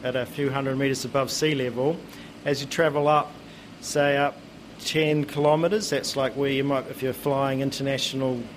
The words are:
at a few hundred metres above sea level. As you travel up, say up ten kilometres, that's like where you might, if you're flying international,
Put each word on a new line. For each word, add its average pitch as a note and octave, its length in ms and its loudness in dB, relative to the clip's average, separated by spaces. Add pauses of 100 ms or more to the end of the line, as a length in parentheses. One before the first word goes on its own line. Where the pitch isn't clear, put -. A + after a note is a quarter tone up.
at B2+ 120 -2
a B2 100 0
few C#3 240 -2
hundred C3+ 300 -2
metres C3+ 260 0
above C3 240 0
sea D#3 240 2
level. B2+ 420 0 (480)
As C#3 180 0
you C#3 60 -8
travel D3 400 2
up, D3+ 240 4 (480)
say C#3+ 380 2
up C#3+ 180 2 (440)
ten D3+ 460 2
kilometres, D#3+ 680 2
that's - 240 -2
like C3+ 200 0
where C#3 140 0
you C3+ 140 2
might, C#3 260 0
if C3 140 -8
you're C3 100 0
flying C3+ 480 0
international, C3+ 800 -2 (160)